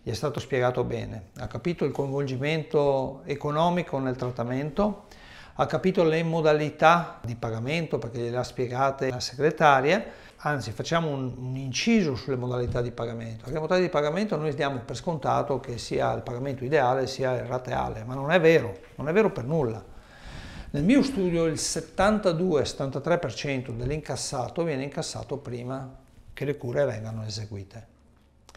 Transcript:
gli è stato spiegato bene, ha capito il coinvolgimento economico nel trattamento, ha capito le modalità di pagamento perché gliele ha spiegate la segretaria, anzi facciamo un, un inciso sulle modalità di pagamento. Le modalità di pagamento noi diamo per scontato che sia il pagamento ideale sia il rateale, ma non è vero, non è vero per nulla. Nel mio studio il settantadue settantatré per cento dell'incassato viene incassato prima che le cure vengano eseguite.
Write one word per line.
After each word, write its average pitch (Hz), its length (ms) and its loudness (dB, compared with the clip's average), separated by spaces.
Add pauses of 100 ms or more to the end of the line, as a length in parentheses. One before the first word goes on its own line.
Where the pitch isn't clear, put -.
gli - 80 -8
è 107 60 -2
stato - 240 -2
spiegato 123 440 0
bene, 107 420 -6 (120)
ha 131 80 -8
capito 165 400 -4
il 131 60 0
coinvolgimento 139 1300 0
economico 151 760 0
nel 131 160 0
trattamento, 127 920 -2 (500)
ha 139 120 2
capito 180 360 2
le 160 200 4
modalità 160 1000 4
di 117 120 -6
pagamento 123 640 -2
perché 117 180 -6
gliele 117 200 -2
ha 127 60 0
spiegate 131 680 0
la 127 80 -4
segretaria, 147 840 4 (340)
anzi 143 340 -4
facciamo 160 380 -2
un, 131 280 -2
un 127 180 -6
inciso 135 600 2
sulle 131 200 -4
modalità 123 460 -2
di 120 80 -2
pagamento. 117 600 -8
Le 160 80 -4
modalità 180 260 4
di 160 60 -2
pagamento 156 460 2
noi 151 180 -2
diamo 139 240 0
per 127 160 -8
scontato 131 640 0
che 120 180 -8
sia 131 360 0
il 117 100 -4
pagamento 127 420 -6
ideale 131 400 4
sia 127 300 -2
il 113 100 -4
rateale, 127 600 -4
ma 127 100 -6
non 139 160 -2
è 180 100 6
vero, 147 340 6 (200)
non 131 120 -6
è 165 60 -2
vero 214 160 6
per 120 140 -6
nulla. 120 460 -2 (840)
Nel 147 120 0
mio 254 180 6
studio 175 440 0
il 151 120 -2
settantadue 180 1040 2
settantatré 147 560 -2
per 123 140 -4
cento 131 400 -4
dell'incassato 135 880 -4
viene 139 200 -2
incassato 143 520 -6
prima 127 640 -8 (340)
che - 140 -6
le 143 100 0
cure 135 300 0
vengano 110 400 -4
eseguite. 104 600 -10 (680)